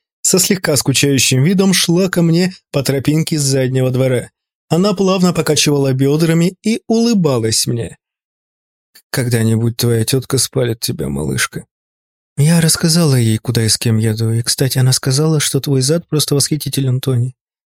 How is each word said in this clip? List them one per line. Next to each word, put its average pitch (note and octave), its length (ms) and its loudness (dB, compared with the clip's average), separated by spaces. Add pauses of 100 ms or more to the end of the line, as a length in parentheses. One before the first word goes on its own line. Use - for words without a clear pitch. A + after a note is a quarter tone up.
(200)
со - 180 0
слегка F3+ 380 0
скучающим C3 680 2
видом G3 300 2
шла F3 380 0
ко F#3 100 0
мне E3+ 320 2 (180)
по C#3 120 -2
тропинке D3+ 560 0
с C#3+ 60 -2
заднего C3 460 0
двора. B2+ 400 -2 (380)
Она F#3+ 240 2
плавно F#3 400 2
покачивала C#3+ 600 0
бёдрами D#3+ 680 2
и A3 240 -2
улыбалась E3+ 800 0
мне. A#2 300 -6 (1120)
«Когда-нибудь A#2 680 0
твоя A#2 260 0
тётка C3 320 -2
спалит A#2+ 440 -2
тебя, D#2 280 -6
малышка». - 560 -6 (720)
«Я E3 240 4
рассказала D#3+ 540 0
ей, A2 240 2
куда A2+ 260 -2
и G#2+ 60 0
с - 80 0
кем A2+ 180 0
еду, A2 380 -2
и, A#2 80 -2
кстати, - 340 -2
она C3 160 2
сказала, D3 480 0
что C#3 200 -2
твой C3+ 200 0
зад D#3 260 -2
просто D3 280 -2
восхитителен, C3+ 680 -2
Тони». B2+ 340 -2 (420)